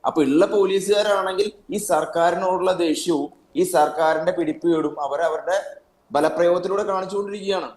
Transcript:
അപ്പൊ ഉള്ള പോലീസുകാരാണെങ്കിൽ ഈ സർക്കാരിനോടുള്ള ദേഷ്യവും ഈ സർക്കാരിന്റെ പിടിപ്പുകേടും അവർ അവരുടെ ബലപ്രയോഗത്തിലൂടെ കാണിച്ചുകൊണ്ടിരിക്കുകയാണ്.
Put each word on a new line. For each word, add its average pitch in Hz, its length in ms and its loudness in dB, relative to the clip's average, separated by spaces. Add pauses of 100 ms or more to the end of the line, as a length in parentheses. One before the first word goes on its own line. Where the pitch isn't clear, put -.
അപ്പൊ 151 160 0
ഉള്ള 151 240 4
പോലീസുകാരാണെങ്കിൽ 202 1000 0 (260)
ഈ 208 40 -4
സർക്കാരിനോടുള്ള 175 920 0
ദേഷ്യവും 160 580 0 (260)
ഈ 180 80 2 (120)
സർക്കാരിന്റെ 160 560 2
പിടിപ്പുകേടും 156 760 -2
അവർ 143 220 -4
അവരുടെ 165 280 -2 (540)
ബലപ്രയോഗത്തിലൂടെ 175 720 2
കാണിച്ചുകൊണ്ടിരിക്കുകയാണ്. 190 960 -4